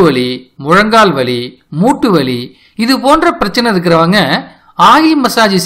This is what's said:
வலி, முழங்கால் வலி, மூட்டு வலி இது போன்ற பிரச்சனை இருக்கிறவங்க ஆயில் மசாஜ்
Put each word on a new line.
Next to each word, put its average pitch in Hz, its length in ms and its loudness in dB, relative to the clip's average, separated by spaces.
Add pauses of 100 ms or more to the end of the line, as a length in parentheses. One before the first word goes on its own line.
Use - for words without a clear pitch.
வலி, 127 240 0 (360)
முழங்கால் 208 520 2
வலி, 123 240 -4 (380)
மூட்டு 254 360 0
வலி 127 240 -2 (360)
இது 233 180 -2 (120)
போன்ற 311 260 2 (100)
பிரச்சனை 233 320 -2
இருக்கிறவங்க 170 460 2 (720)
ஆயில் 311 320 2
மசாஜ் 214 420 0